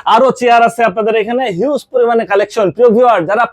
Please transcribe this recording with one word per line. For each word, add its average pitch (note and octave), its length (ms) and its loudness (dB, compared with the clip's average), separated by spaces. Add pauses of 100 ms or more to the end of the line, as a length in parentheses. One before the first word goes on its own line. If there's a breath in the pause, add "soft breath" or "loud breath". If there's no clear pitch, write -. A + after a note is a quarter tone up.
আরো A#3 260 2
চেয়ার A#3 320 2
আছে A#3 200 -2
আপনাদের G#3+ 320 -2
এখানে, A#3 280 -4 (140)
হিউজ C4 280 -2
পরিমাণে A#3 400 0
কালেকশন। G3+ 460 -2
প্রিয় A#3+ 180 2
ভিউয়ার, A3+ 360 2
যারা G#3+ 280 -2